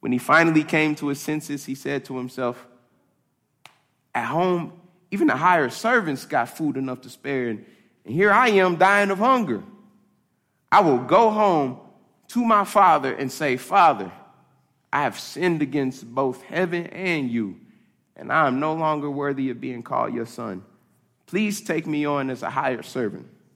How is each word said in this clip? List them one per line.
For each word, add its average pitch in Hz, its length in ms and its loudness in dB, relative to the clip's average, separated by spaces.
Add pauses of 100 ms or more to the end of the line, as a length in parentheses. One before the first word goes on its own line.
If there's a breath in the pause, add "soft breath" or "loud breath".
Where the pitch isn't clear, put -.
When 131 60 -2
he 123 80 0
finally 160 440 4
came 156 340 0
to 147 100 -6
his 143 120 -4
senses, 151 460 -8
he 135 80 -10
said 139 320 -8
to 131 100 -12
himself, 123 480 -6 (1500)
"At 117 120 -4
home, 170 460 -2 (380)
even 202 160 0
the 247 100 2
hired 156 380 2
servants 208 540 -2
got 120 280 -2
food 147 220 -4
enough 131 240 -6
to - 80 -20
spare, 135 380 -4
and, 107 180 -6 (400 soft breath)
and 107 80 -10
here 196 180 4
I 240 180 4
am 185 260 4
dying 196 340 4
of 196 80 -2
hunger. 208 460 2 (1080)
I 208 100 8
will 143 180 4
go 180 320 4
home 170 480 2 (480)
to 240 180 -2
my 208 200 4
father 156 500 4
and 131 160 -6
say, 135 260 -2
'Father, 131 540 2 (840)
I 143 80 0
have 120 180 -4
sinned 160 440 -2
against 131 420 -4
both 131 380 -2
heaven 170 420 -4
and 165 420 -4
you, 110 320 -4 (560 soft breath)
and - 160 -10
I 160 140 2
am 131 140 0
no 156 160 -2
longer 151 340 -2
worthy 139 400 -4
of 120 100 -8
being 123 220 -10
called 117 320 -4
your 117 140 -6
son. 101 360 -10 (640)
Please 202 360 -2
take 160 260 -4
me 147 180 -2
on 143 240 -2
as 123 140 -8
a 92 80 -6
hired 135 340 -4
servant.'" 113 420 -6 (280)